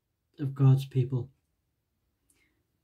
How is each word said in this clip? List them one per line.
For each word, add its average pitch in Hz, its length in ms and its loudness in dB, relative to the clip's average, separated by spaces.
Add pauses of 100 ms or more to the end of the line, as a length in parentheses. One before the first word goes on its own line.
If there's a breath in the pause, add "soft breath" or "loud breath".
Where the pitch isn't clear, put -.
(400)
of 135 160 -8
God's 135 300 4
people. 123 440 -4 (1500)